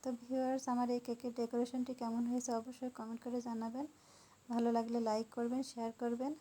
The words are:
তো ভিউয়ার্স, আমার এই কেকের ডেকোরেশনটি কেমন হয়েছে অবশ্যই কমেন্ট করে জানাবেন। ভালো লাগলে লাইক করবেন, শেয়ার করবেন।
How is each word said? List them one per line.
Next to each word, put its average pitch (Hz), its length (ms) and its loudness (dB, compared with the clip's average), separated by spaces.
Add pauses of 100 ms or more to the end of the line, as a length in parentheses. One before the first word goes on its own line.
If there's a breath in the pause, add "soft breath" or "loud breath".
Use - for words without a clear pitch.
তো 262 80 -4 (120)
ভিউয়ার্স, 262 520 0
আমার 247 240 4
এই 240 100 0
কেকের 240 320 -4
ডেকোরেশনটি 247 600 0
কেমন 233 300 0
হয়েছে 247 200 0 (100)
অবশ্যই 247 380 -6
কমেন্ট 226 260 -8
করে 247 140 -2 (100)
জানাবেন। 233 380 -2 (640 loud breath)
ভালো 233 280 4
লাগলে 233 220 2 (100)
লাইক 220 180 2 (100)
করবেন, 240 240 0 (100)
শেয়ার 233 200 -2 (120)
করবেন। 240 380 0